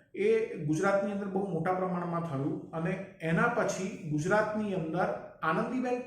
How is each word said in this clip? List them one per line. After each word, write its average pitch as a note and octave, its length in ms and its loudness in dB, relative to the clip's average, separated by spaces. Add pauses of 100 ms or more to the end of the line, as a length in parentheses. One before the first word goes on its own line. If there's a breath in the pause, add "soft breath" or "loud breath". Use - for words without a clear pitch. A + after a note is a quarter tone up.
(160 loud breath)
એ A3 400 2 (100)
ગુજરાતની G3 460 2
અંદર G3 160 -2
બહુ F#3+ 200 -2
મોટા E3 260 0
પ્રમાણમાં F3 480 -2
થયું D#3 500 -4
અને F3+ 500 -4
એના E3 260 4
પછી F#3+ 640 -2
ગુજરાતની G#3 600 2
અંદર F3 540 -2 (160)
આનંદીબેન B3 640 0